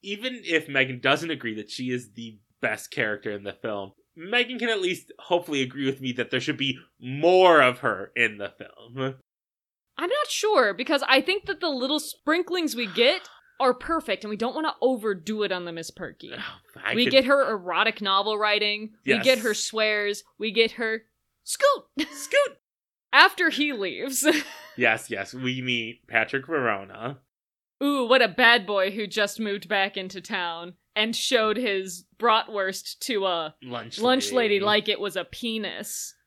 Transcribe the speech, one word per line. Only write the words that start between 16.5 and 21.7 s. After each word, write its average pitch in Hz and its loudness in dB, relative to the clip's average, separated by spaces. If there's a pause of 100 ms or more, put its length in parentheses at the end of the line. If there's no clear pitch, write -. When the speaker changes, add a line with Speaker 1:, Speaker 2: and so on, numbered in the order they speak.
Speaker 1:
I 104 0
Speaker 2:
We 240 4
Speaker 1:
could - 2
Speaker 2:
get 262 6
her 269 2
erotic 196 -2
novel 202 0
writing, 208 0 (120)
we 131 4
get - 0 (120)
Speaker 1:
Yes. 214 -6
Speaker 2:
her 226 0
swears, 208 -2 (160)
we 214 -4
get 220 2
her 226 -4 (400)
scoot! - 2 (260)